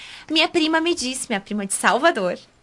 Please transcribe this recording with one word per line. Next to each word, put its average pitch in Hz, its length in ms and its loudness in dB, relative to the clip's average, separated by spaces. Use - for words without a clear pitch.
Minha 320 180 4
prima 320 320 2
me 339 140 0
disse, 254 340 -6
minha 202 120 -2
prima 202 260 -6
de - 80 -6
Salvador, 220 640 2